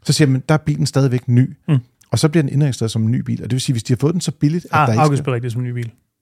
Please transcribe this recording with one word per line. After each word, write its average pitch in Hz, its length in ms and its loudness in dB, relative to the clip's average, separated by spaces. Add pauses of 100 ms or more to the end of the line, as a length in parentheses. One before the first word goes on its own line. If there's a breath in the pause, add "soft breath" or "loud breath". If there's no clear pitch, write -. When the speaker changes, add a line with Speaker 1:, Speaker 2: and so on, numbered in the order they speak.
Speaker 1:
Så 151 80 0
siger 151 140 4
man, 131 220 0
der 156 40 2
er 156 40 4
bilen 151 280 -2
stadigvæk 131 420 0
ny. 123 280 4 (120)
Speaker 2:
Mm. 151 100 2 (340)
Speaker 1:
Og 110 80 0
så 156 100 2
bliver 160 140 2
den 135 80 -4
indregistreret 135 400 0
som 113 120 -2
en 110 80 0
ny 131 80 0
bil. 117 240 -6
Og 104 60 -8
det 117 60 -2
vil 127 60 -2
sige, 143 120 -2
hvis 117 100 -4
de 127 100 -2
har 117 40 2
fået 151 160 0
den 175 80 -4
så 160 100 -4
billigt, 156 340 -2
at - 80 -20
Speaker 2:
Ah, 151 140 4
Speaker 1:
der 190 60 2
ikke 170 80 2
Speaker 2:
afgiftsberigtiget 135 520 0
som 123 80 -4
en 123 60 -6
ny 123 40 -6
bil. 120 140 -8
Det 113 60 -12 (300)